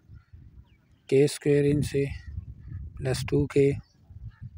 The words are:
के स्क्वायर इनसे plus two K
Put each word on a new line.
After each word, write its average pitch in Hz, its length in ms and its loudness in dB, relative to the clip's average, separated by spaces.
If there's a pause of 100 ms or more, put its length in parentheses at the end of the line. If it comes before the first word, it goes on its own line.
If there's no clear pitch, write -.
(1080)
के 139 200 6
स्क्वायर 143 380 2
इनसे 143 400 0 (920)
plus 131 340 -4
two 143 180 2
K 139 240 4 (840)